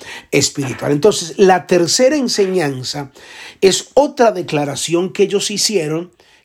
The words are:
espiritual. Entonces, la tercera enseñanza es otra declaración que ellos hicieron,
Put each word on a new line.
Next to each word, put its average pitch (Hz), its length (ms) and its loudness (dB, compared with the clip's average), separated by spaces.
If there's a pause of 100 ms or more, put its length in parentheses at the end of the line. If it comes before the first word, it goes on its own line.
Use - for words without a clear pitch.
(300)
espiritual. 139 640 -2
Entonces, 160 440 0
la 185 300 4
tercera 254 500 2
enseñanza 160 960 -2 (480)
es 185 320 0
otra 262 400 2
declaración 160 800 -4
que 202 120 0
ellos 190 260 -2
hicieron, 175 600 -2 (340)